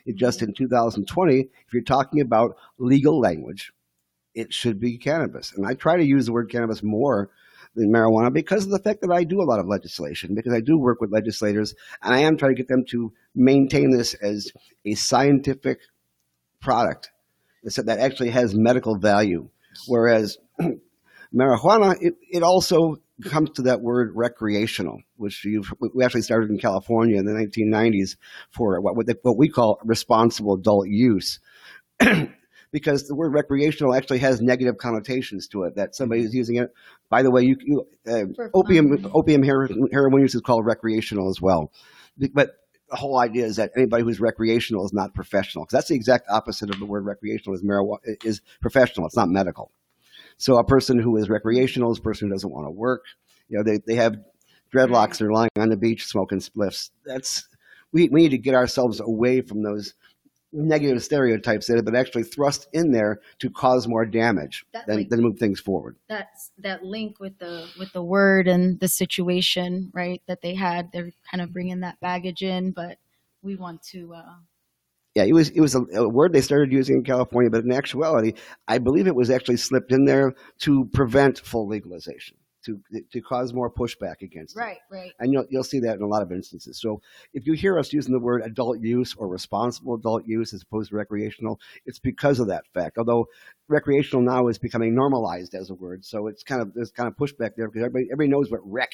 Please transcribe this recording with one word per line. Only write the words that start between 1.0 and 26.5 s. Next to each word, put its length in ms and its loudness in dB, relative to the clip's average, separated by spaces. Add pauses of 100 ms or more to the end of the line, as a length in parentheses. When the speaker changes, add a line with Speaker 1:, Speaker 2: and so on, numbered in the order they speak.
Speaker 1:
twenty, 440 2 (160)
if 60 -16
you're 120 -2
talking 360 0
about 360 2 (220)
legal 420 4
language, 520 -4 (600)
it 180 -10
should 280 -4
be 180 -4
cannabis. 580 -4
And 80 -4
I 100 -4
try 240 0
to 60 4
use 220 4
the 60 -2
word 180 -2
cannabis 320 -4
more 480 0 (460)
than 160 2
marijuana 400 4
because 320 -2
of 80 -6
the 80 -2
fact 200 -4
that 120 -2
I 100 2
do 180 -2
a 60 0
lot 140 2
of 80 -4
legislation, 680 -6
because 180 -4
I 80 2
do 160 2
work 240 2
with 120 -4
legislators, 600 -2 (300)
and 100 0
I 60 4
am 180 4
trying 200 2
to 40 -6
get 60 -6
them 220 0
to 240 -6 (240)
maintain 560 4
this 220 0
as 360 -6 (340)
a 100 -4
scientific 840 0 (840)
product 500 0 (580)
so 140 -6
that 180 -2
actually 300 0
has 260 0
medical 420 2
value. 500 2 (380)
Whereas 500 2 (220)
<clears throat> 60 -2 (680)
marijuana, 680 4
it, 140 0 (140)
it 140 -2
also 540 4 (260)
comes 280 -2
to 120 -8
that 200 2
word 340 0
recreational, 840 -2 (180)
which 280 -10
you've, 340 -4
we, 160 -6
we 100 2
actually 180 0
started 280 0